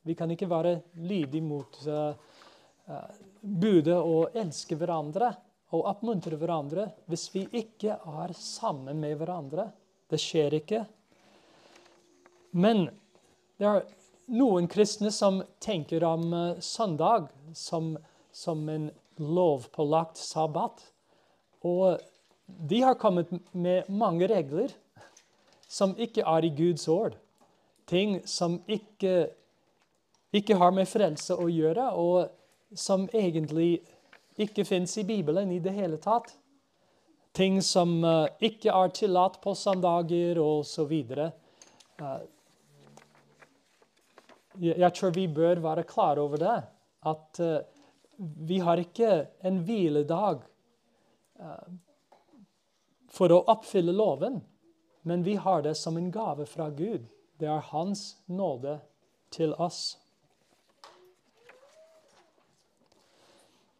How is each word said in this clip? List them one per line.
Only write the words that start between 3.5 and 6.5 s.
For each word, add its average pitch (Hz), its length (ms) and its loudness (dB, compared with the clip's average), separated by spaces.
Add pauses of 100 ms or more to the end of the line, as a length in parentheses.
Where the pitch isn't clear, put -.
og 165 380 2
elske 165 420 -6
hverandre 170 580 -2 (400)
og 165 160 0
oppmuntre 190 480 -4
hverandre 165 500 -4 (220)